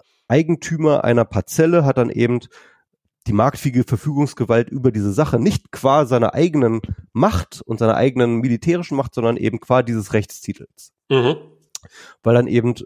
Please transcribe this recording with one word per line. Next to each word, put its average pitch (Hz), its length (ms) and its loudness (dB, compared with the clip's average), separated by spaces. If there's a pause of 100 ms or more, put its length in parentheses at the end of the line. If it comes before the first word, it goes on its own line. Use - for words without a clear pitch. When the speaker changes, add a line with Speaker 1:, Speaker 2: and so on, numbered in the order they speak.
(300)
Speaker 1:
Eigentümer 156 720 0
einer 117 220 2
Parzelle 160 580 0
hat 135 140 0
dann 120 120 0
eben 120 300 0 (880)
die 107 60 -2
markfähige 123 520 2
Verfügungsgewalt 127 840 -2
über 127 220 -2
diese 101 200 -2
Sache, 135 280 0
nicht - 320 -2
qua 139 340 2
seiner 113 300 0
eigenen 135 460 0 (300)
Macht 127 540 -2
und 113 140 -6
seiner 113 160 2
eigenen 123 400 0
militärischen 139 600 -2
Macht, 135 200 -6
sondern 117 200 0
eben - 240 -4
qua 127 220 2
dieses 113 320 -4
Rechtstitels. - 800 -8 (160)
Speaker 2:
Mhm. 135 260 2 (840)
Speaker 1:
Weil 117 140 4
dann 123 100 4
eben, 120 300 0 (100)